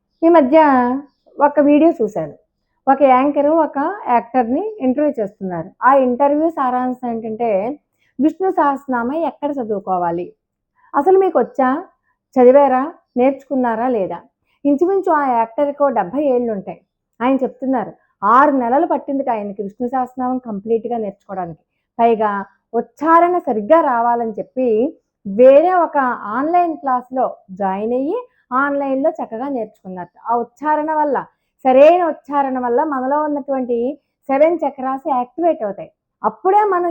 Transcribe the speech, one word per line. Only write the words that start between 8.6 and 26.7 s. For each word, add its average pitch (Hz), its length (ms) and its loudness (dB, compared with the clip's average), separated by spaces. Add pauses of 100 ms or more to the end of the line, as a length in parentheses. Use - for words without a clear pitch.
ఎక్కడ 294 360 -4
చదువుకోవాలి, 185 800 -4 (640)
అసలు 381 240 4
మీకు 370 200 2
వచ్చా, 262 440 -2 (560)
చదివారా, 262 540 4 (240)
నేర్చుకున్నారా 254 680 -2
లేదా? 185 300 -4 (480)
ఇంచుమించు 349 460 0
ఆ 294 140 0
యాక్టర్కి 285 580 -2
ఓ 277 60 2
డెబ్బై 233 340 -2
ఏళ్ళు 247 280 0
ఉంటాయి. 190 300 -10 (400)
ఆయన 269 140 2
చెప్తున్నారు, 247 560 -4 (320)
ఆరు 262 280 4
నెలలు 262 340 0
పట్టింది 277 440 -4
ఆయనకి 208 340 -6
విష్ణు 208 240 -8
సహస్రనామం 254 500 -4
కంప్లీట్గా 226 600 -6
నేర్చుకోవడానికి. 190 600 -10 (400)
పైగా 214 460 0 (280)
ఉచ్చారణ 330 640 2
సరిగ్గా 247 440 2
రావాలని 240 500 0
చెప్పి 233 680 -2 (280)
వేరే 269 460 6
ఒక 330 240 0 (260)
ఆన్‌లైన్ 311 540 -2